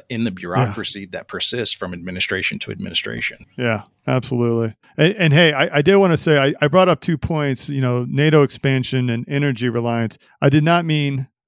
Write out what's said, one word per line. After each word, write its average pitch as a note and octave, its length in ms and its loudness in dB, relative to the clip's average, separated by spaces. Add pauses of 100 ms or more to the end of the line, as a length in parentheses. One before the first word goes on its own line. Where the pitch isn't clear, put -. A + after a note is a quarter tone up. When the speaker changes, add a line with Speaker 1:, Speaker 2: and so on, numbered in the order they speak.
Speaker 1:
in A2+ 140 -4
the A#2 80 -2
Speaker 2:
Yeah. F#2 40 -14
Speaker 1:
bureaucracy G2 720 -4
that F2 200 -12
persists G#2 480 -6
from F2+ 180 -10
administration F2+ 640 -6
to - 120 -12
administration. - 760 -8 (100)
Speaker 2:
Yeah, A#2 280 -2 (240)
absolutely. A#2+ 680 -2 (220)
And, E3+ 180 2
and E3 180 2
hey, D#3 200 6
I, D3+ 240 0
I D3+ 60 4
did G3 140 4
wanna F3+ 200 4
say, D3+ 220 2
I, C#3 200 2
I D3 80 2
brought F3+ 220 4
up D#3+ 120 0
two D#3+ 180 -2
points, D3 500 -2
you C#3 120 -2
know, B2 280 0
nato D3+ 320 4
expansion C3 680 0
and A#2 160 -4
energy C#3 420 -2
reliance. A#2 480 -2 (240)
I C#3+ 80 4
did D3+ 140 4
not E3+ 220 2
mean, C#3+ 420 -2 (200)